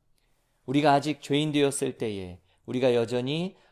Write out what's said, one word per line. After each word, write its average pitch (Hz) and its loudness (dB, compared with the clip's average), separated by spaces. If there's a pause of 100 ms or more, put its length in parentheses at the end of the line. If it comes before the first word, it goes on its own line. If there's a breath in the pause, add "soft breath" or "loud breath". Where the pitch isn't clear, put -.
(640)
우리가 143 2
아직 143 -2
죄인 147 -2
되었을 139 -2
때에 95 -10 (260)
우리가 123 4
여전히 127 -2 (160 soft breath)